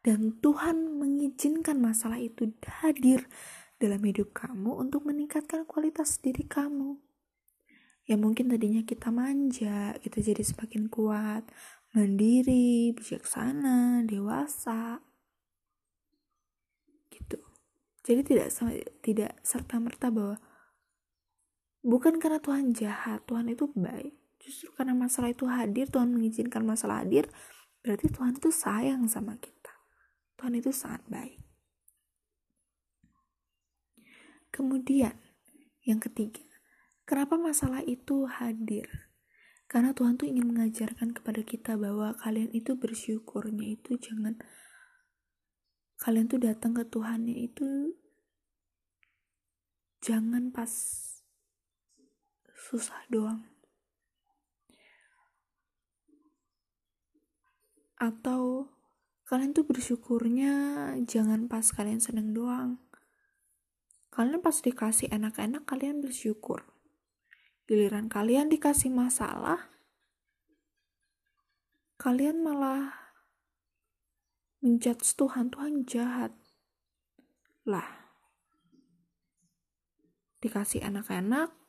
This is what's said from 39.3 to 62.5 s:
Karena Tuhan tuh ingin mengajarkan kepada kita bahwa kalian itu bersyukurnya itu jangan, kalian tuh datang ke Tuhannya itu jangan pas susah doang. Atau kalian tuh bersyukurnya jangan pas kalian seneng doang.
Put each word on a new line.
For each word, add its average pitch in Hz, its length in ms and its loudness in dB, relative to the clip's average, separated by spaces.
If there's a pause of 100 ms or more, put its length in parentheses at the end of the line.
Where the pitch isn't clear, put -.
Karena 247 240 4
Tuhan 247 240 4
tuh 285 160 -2
ingin 247 160 2
mengajarkan 226 640 -2
kepada 220 320 -6
kita 226 320 -6
bahwa 208 480 -2
kalian 220 320 -2
itu 226 160 -2
bersyukurnya 220 1040 -6
itu 247 240 -6
jangan, 220 400 -6 (1600)
kalian 226 240 4
tuh 247 160 0
datang 226 320 0
ke 233 160 -2
Tuhannya 226 480 -4
itu 277 640 -4 (2000)
jangan 233 560 0
pas 233 160 -6 (1800)
susah - 560 -8
doang. 220 320 -2 (4000)
Atau 254 720 -2 (580)
kalian 269 240 0
tuh 320 80 4
bersyukurnya 240 880 0 (560)
jangan 220 400 2
pas 226 160 -4
kalian 214 400 0
seneng 220 320 -2
doang. 247 480 -4 (1300)